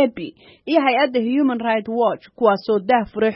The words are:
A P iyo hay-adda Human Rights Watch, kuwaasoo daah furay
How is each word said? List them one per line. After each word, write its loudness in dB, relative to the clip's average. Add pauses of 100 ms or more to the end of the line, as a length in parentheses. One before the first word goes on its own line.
A 2
P -12 (320)
iyo 2
hay-adda 0
Human 0
Rights -2
Watch, -2
kuwaasoo 0
daah 2
furay 0